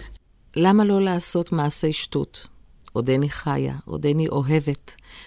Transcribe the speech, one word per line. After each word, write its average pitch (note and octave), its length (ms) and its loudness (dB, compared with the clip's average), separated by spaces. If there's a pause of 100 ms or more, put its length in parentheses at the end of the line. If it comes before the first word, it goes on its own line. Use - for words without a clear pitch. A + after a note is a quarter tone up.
(560)
למה F#3+ 280 6
לא G3 180 4
לעשות F3 500 0
מעשי D#3 420 0
שטות? - 540 -6 (460)
עודני C3 360 0
חיה, C3+ 460 -4 (100)
עודני D3+ 420 0
אוהבת, C#3+ 680 -2 (320)